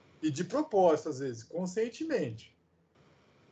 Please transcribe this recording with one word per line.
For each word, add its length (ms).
E 100
de 120
propósito, 680
às 100
vezes, 240
conscientemente. 1120